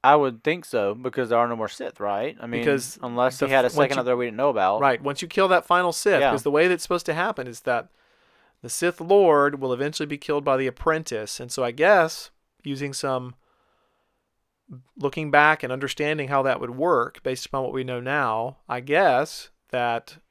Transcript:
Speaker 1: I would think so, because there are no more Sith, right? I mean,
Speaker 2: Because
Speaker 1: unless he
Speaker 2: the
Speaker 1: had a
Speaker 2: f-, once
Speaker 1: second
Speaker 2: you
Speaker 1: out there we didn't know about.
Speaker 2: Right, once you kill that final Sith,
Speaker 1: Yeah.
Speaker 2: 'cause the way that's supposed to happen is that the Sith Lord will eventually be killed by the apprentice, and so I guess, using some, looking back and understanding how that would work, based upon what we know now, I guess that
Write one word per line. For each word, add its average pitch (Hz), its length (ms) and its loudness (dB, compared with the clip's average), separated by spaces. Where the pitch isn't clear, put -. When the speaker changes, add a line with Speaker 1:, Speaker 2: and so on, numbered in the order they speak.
Speaker 1:
I 143 120 8
would 131 280 0
think 170 220 -2
so, 104 300 -2
because 127 340 -6
there 117 80 4
are 120 100 4
no 117 80 -4
more 110 120 -6
Sith, - 320 -12
right? 104 420 -4
I 120 60 -12
mean, 117 140 -6
Speaker 2:
Because 131 420 -2
Speaker 1:
unless 123 360 -2
he 139 60 0
Speaker 2:
the 139 60 -2
Speaker 1:
had 135 140 4
a - 20 2
Speaker 2:
f-, 120 80 -2
once - 0 -
Speaker 1:
second 139 220 4
Speaker 2:
you - 20 0
Speaker 1:
out 123 60 -4
there 123 120 2
we 123 80 -2
didn't 110 120 -8
know 139 120 2
about. 104 320 2
Speaker 2:
Right, 131 200 2
once 139 200 -6
you 180 60 -8
kill 196 220 2
that 180 160 2
final 180 260 2
Sith, 165 300 2
Speaker 1:
Yeah. 135 100 4
Speaker 2:
'cause 131 120 0
the 147 80 0
way 156 160 4
that's 180 140 0
supposed - 240 -4
to 165 80 -2
happen 175 320 -4
is 120 160 -16
that 120 280 -2
the 113 60 -14
Sith 170 300 -2
Lord 156 600 4
will 127 120 -2
eventually 147 340 -4
be 147 100 -8
killed 147 260 -4
by 139 140 2
the 135 100 -2
apprentice, 127 720 -4
and 123 120 -12
so 131 120 -4
I 120 80 -2
guess, 165 600 4
using 139 300 -6
some, 127 420 -6
looking 147 320 -4
back 147 320 4
and 127 100 -6
understanding 143 580 -4
how 139 140 2
that 131 160 0
would 120 120 -8
work, 131 500 0
based 131 240 -6
upon 135 180 -4
what - 100 -6
we 131 100 -4
know 127 160 -6
now, 127 580 -2
I 123 120 -6
guess 143 680 2
that 120 480 -4